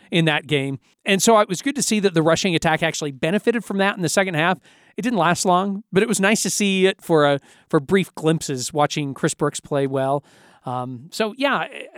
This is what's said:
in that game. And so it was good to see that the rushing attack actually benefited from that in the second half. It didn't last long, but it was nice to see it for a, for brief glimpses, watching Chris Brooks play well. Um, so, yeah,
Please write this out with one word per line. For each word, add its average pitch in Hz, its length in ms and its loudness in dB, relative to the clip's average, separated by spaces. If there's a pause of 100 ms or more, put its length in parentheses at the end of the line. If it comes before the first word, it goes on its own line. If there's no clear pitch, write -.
(100)
in 165 140 2
that 151 240 0
game. 139 320 -2 (240)
And 196 180 0
so 226 160 6
it 208 100 4
was 185 140 -6
good 285 140 -4
to 240 60 -4
see 214 180 0
that 185 120 2
the 165 100 2
rushing 165 320 2
attack 156 280 0
actually 156 280 -4
benefited 196 540 -2
from 196 140 -6
that 196 180 0
in 185 60 -6
the 160 60 0
second 190 260 0
half. 170 240 0 (400)
It 196 40 -6
didn't 233 160 0
last 170 280 2
long, 196 440 0
but 190 120 4
it 233 60 0
was 196 120 0
nice 202 220 2
to 196 80 -2
see 190 340 0
it 190 160 2
for 156 240 2
a, 143 160 2 (300)
for 156 100 2
brief 175 340 0
glimpses, 156 580 -2
watching 147 420 -2
Chris - 180 -2
Brooks - 280 -4
play 139 260 -2
well. 135 360 -2 (440)
Um, 127 440 -8
so, 220 280 -4
yeah, 254 300 -2 (300)